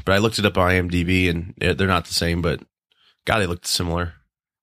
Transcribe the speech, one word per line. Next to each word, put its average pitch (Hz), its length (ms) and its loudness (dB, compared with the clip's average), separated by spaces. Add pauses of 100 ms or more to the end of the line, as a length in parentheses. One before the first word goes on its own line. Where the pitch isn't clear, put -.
but 95 80 2
I 98 60 4
looked 110 200 0
it 104 60 0
up 92 120 2
on 90 120 4
I 92 60 4
M 87 120 0
D 87 160 0
B, 92 240 2
and, 85 340 -4
uh, 90 120 0
they're 95 140 0
not 87 180 0
the - 80 -12
same, 85 280 -2
but 78 200 -2 (640)
God, 110 140 2
they 95 80 0
looked 87 180 -8
similar. 85 480 -4 (500)